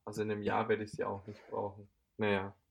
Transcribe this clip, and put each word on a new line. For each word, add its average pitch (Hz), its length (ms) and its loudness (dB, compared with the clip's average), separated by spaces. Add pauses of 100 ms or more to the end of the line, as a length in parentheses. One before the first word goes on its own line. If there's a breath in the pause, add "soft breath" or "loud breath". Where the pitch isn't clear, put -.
Also 107 160 -4
in 107 100 2
einem 104 100 0
Jahr 107 280 2
werde 107 140 4
ich 104 80 -8
sie - 120 -4
auch 101 240 -4
nicht 104 220 -14
brauchen. 104 380 -6 (300)
Naja, 98 380 2 (160)